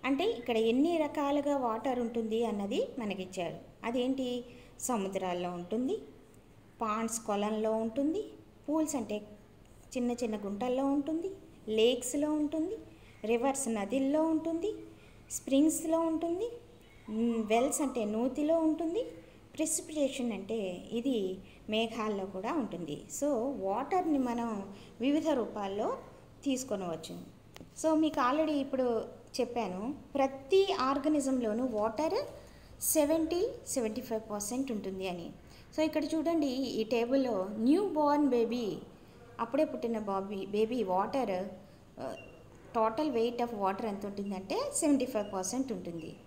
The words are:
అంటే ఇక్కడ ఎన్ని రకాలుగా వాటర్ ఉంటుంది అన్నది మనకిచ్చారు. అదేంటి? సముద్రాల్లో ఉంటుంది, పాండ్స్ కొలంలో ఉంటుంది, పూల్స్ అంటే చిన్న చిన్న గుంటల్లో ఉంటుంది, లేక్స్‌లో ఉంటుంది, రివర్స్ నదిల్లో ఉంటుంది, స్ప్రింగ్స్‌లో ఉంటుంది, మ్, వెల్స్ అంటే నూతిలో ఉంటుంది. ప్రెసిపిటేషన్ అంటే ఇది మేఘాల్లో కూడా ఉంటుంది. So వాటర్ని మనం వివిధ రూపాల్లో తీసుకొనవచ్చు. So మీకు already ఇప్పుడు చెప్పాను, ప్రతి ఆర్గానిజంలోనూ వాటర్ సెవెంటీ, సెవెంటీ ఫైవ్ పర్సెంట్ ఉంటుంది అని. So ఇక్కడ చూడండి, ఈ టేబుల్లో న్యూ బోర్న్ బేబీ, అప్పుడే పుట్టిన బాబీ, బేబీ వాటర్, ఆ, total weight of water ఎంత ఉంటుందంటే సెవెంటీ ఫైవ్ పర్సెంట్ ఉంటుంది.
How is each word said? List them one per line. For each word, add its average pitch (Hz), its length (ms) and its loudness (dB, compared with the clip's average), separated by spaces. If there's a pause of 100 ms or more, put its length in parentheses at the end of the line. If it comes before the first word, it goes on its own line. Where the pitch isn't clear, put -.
అంటే 269 180 2
ఇక్కడ 381 340 0
ఎన్ని 262 400 4
రకాలుగా 285 600 2
వాటర్ 247 420 0
ఉంటుంది 226 460 0
అన్నది 214 420 0 (120)
మనకిచ్చారు. 185 580 -4 (260)
అదేంటి? 254 440 0 (520)
సముద్రాల్లో 185 720 -2
ఉంటుంది, 220 440 -2 (840)
పాండ్స్ 226 380 -2
కొలంలో 214 540 0
ఉంటుంది, 277 480 0 (480)
పూల్స్ 302 260 2
అంటే 214 220 -2 (800)
చిన్న 240 140 0
చిన్న 233 260 -2
గుంటల్లో 247 480 0
ఉంటుంది, 311 440 0 (380)
లేక్స్‌లో 247 680 4
ఉంటుంది, 320 440 0 (480)
రివర్స్ 240 440 2
నదిల్లో 269 540 2
ఉంటుంది, 330 480 0 (600)
స్ప్రింగ్స్‌లో 311 680 4
ఉంటుంది, 339 480 0 (640)
మ్, 226 320 0
వెల్స్ 233 400 2
అంటే 247 240 0
నూతిలో 262 540 0
ఉంటుంది. 320 440 0 (500)
ప్రెసిపిటేషన్ 285 800 -2
అంటే 196 240 -6 (360)
ఇది 240 240 0 (520)
మేఘాల్లో 220 560 0
కూడా 196 280 -4
ఉంటుంది. 175 480 -4 (180)
So 285 80 0 (320)
వాటర్ని 285 580 0
మనం 240 320 0 (520)
వివిధ 294 280 2
రూపాల్లో 214 680 -2 (460)
తీసుకొనవచ్చు. 190 720 -4 (640)
So 311 180 4
మీకు 311 240 4
already 302 360 2 (100)
ఇప్పుడు 254 220 0 (540)
చెప్పాను, 196 380 -2 (340)
ప్రతి 277 680 4
ఆర్గానిజంలోనూ 262 840 2
వాటర్ 233 520 0 (640)
సెవెంటీ, 320 640 4 (200)
సెవెంటీ 220 340 -2
ఫైవ్ 220 200 -4 (100)
పర్సెంట్ 247 400 -4
ఉంటుంది 190 360 -4
అని. 175 200 -6 (480)
So 311 60 2
ఇక్కడ 311 220 2 (100)
చూడండి, 320 340 2
ఈ 254 360 0
టేబుల్లో 233 640 2 (100)
న్యూ 302 300 4
బోర్న్ 294 420 4
బేబీ, 240 360 2 (760)
అప్పుడే 277 260 2
పుట్టిన 240 340 -4
బాబీ, 196 460 -4
బేబీ 220 380 2
వాటర్, 196 520 2 (640)
ఆ, 123 60 -6 (720)
total 226 320 2 (100)
weight 240 220 2
of 240 120 0 (120)
water 196 220 0
ఎంత 202 200 -4
ఉంటుందంటే 202 560 -4 (120)
సెవెంటీ 285 320 4
ఫైవ్ 202 280 -2
పర్సెంట్ 247 380 -2
ఉంటుంది. 175 400 -8 (160)